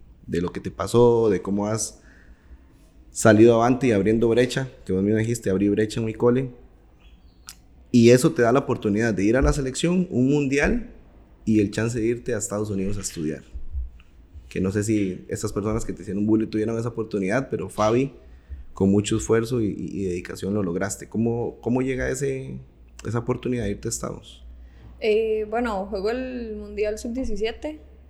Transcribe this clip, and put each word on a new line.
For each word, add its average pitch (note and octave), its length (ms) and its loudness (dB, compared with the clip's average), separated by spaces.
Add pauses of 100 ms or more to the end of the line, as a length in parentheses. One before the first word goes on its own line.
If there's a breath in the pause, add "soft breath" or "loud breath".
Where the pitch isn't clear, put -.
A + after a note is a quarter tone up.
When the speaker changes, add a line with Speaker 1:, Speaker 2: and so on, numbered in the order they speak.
(260)
Speaker 1:
de F2 140 -2
lo F2 100 -2
que - 100 -10
te F#2+ 100 -8
pasó, A#2 580 4
de F#2 140 2
cómo G2+ 240 -2
has A2 340 -4 (1120 soft breath)
salido A2+ 440 8
avante B2 340 4
y A#2 40 4
abriendo A2 360 2
brecha, B2+ 420 0 (160)
que F#2+ 80 -4
vos F#2+ 80 0
mismo G#2+ 160 2
dijiste, A2+ 320 -2
"Abrí G2 180 2
brecha A2 320 0
en A2+ 60 -2
mi A2 80 -4
cole". B2 360 2 (1400)
Y A#2 200 8
eso B2+ 220 6
te A#2+ 100 2
da A#2 100 4
la C3+ 80 4
oportunidad A2 520 0
de F#2+ 120 -2
ir A2+ 120 4
a C#3 60 2
la D3 100 4
selección, D#3+ 580 -2
un B2+ 200 2
mundial, D3 600 0 (540)
y G#2+ 160 4
el G#2 100 2
chance A2+ 280 -2
de A2 80 0
irte A#2+ 280 -2
a G#2+ 40 -2
Estados G#2 320 -4
Unidos G2 260 -2
a G2+ 40 -6
estudiar. D2+ 420 -6 (1080)
Que - 100 -6
no F#2+ 120 0
sé G#2+ 120 0
si G#2 440 -2
esas G2+ 240 -6
personas G#2+ 320 -2
que - 80 -6
te - 100 -12
hicieron G2+ 240 -4
bullying A2 220 2
tuvieron A2 300 -2
esa A#2 100 -4
oportunidad, A2 640 -2
pero F#2+ 180 -6
Fabi, A2+ 440 2 (640 soft breath)
con G2 160 4
mucho G#2 260 2
esfuerzo A2+ 440 0
y, G#2+ 60 0
y, F#2 340 -6
y G2 40 -4
dedicación F#2 500 -6
lo G#2 80 0
lograste. F#2 460 -4
¿Cómo, A#2 520 -2
cómo B2 220 0
llega C3 280 -2
ese, C3 480 -6 (480)
esa A2 140 -2
oportunidad B2 440 -2
de G2+ 60 -2
irte G#2 180 -6
a - 20 -6
Estados? - 540 -10 (560 soft breath)
Speaker 2:
Eh, A3 480 0
bueno, A3 380 -2
juego G3+ 240 -4
el B3 460 -6
Mundial G#3 420 -6
Sub A#3+ 140 -8
diecisiete, A#3 680 -4 (300)